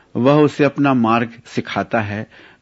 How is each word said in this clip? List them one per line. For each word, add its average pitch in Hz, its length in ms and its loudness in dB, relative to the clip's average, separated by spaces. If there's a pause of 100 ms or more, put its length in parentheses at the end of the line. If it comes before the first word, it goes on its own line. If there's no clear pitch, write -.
(160)
वह 139 260 4
उसे 147 220 2
अपना 139 300 0
मार्ग 117 380 0 (140)
सिखाता 113 560 -4
है। 104 260 -8 (340)